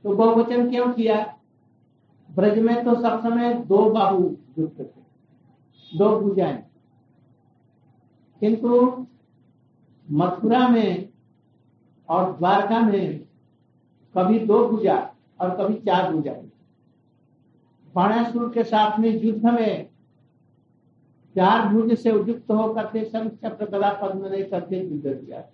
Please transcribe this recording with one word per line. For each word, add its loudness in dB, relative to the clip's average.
तो -2
बहुवचन 2
क्यों 0
किया? -2
ब्रज 2
में 2
तो 4
सब -2
समय 0
दो 2
बाहु 2
युक्त -6
थे, -20
दो 4
भुजाएं, -2
किंतु 2
मथुरा 0
में 2
और 0
द्वारका 0
में 0
कभी 4
दो 4
भुजा 0
और -2
कभी -2
चार -2
भुजा। -4
बाणासुर 0
के 0
साथ 0
में 2
युद्ध -2
में 0
चार 2
भुज 2
से 0
युक्त -2
होकर 0
के -6
शंख -8
चक्र -10
गदा -2
पद्म -6
लेकर -6
के -6
युद्ध -8
किया। -10